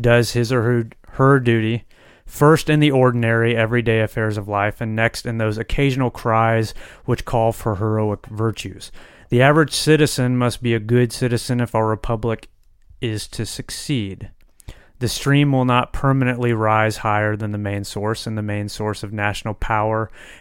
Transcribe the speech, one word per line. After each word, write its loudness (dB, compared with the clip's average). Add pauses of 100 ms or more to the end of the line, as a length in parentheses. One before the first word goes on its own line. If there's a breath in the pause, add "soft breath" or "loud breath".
does 4
his 0
or 2
her, 0 (220)
her 6
duty, 0 (420 soft breath)
first 4
in 4
the 6
ordinary, 2
everyday 2
affairs -2
of -8
life, -2
and -4
next -2
in -6
those -2
occasional 0
cries 0 (320 loud breath)
which -2
call 0
for -4
heroic -2
virtues. -6 (380 loud breath)
The 4
average 4
citizen 2
must -2
be 0
a 0
good 2
citizen -2
if -4
our 2
republic -4 (520)
is -6
to -8
succeed. -8 (680 loud breath)
The -2
stream 2
will 2
not 0
permanently 0
rise 0
higher 0
than -6
the -6
main -6
source, -6
and -6
the -6
main -4
source -6
of -10
national -4
power -2 (300 loud breath)